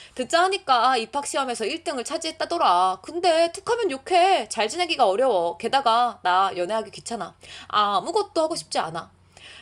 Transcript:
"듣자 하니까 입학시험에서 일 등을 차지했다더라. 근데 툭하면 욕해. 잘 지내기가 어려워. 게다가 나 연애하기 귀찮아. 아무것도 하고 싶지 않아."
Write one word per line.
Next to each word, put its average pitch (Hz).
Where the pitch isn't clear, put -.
"듣자 330
하니까 262
입학시험에서 254
일 311
등을 269
차지했다더라. 302
근데 339
툭하면 440
욕해. 339
잘 220
지내기가 311
어려워. 190
게다가 233
나 185
연애하기 202
귀찮아. 196
아무것도 226
하고 320
싶지 -
않아." 170